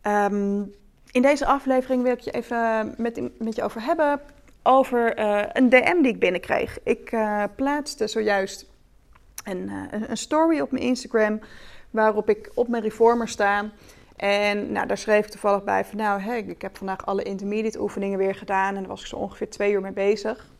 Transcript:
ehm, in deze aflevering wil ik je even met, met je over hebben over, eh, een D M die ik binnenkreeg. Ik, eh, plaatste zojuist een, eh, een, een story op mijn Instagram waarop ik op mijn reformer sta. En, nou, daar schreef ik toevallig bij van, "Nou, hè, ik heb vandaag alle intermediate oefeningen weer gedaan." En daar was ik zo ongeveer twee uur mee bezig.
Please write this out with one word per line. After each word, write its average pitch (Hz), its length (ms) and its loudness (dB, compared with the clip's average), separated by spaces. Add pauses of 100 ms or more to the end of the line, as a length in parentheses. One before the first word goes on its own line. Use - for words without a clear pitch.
ehm, 202 640 0 (460)
in 254 120 2
deze 277 240 4
aflevering 262 560 2
wil 247 100 2
ik 240 80 -4
je - 100 -10
even 226 680 -2
met, 233 400 -6
met 220 180 -6
je - 60 -2
over 214 220 -6
hebben 294 360 2 (420)
over, 254 520 4
eh, 208 280 0 (100)
een 254 160 4
D 220 40 6
M 320 300 6
die 262 100 4
ik 180 60 -4
binnenkreeg. - 640 0
Ik, - 300 -2
eh, 208 320 0 (100)
plaatste 285 520 -4
zojuist 208 600 -2 (800)
een, 185 240 -6
eh, 196 220 -8
een, 214 200 -6
een 220 60 -4
story 320 440 2
op 269 100 -2
mijn - 140 -4
Instagram 220 560 0 (500)
waarop 214 380 2
ik 208 260 0
op 240 140 0
mijn 233 140 -2
reformer 226 460 4
sta. 208 420 0 (460)
En, 208 560 0
nou, 208 140 -2
daar 202 120 -2
schreef 214 260 4
ik 214 60 -14
toevallig 202 340 0
bij 196 200 0
van, - 120 -12
"Nou, 208 240 0
hè, 214 140 -6
ik 196 280 -8
heb 190 140 -10
vandaag 190 300 -8
alle 196 160 -2
intermediate 202 580 -4
oefeningen 196 380 -4
weer 196 160 2
gedaan." 196 400 -2
En 196 60 -6
daar 190 100 -10
was 196 100 -12
ik - 60 -16
zo - 100 -12
ongeveer - 340 -8
twee 208 220 0
uur 196 80 2
mee 190 120 -8
bezig. 202 680 -2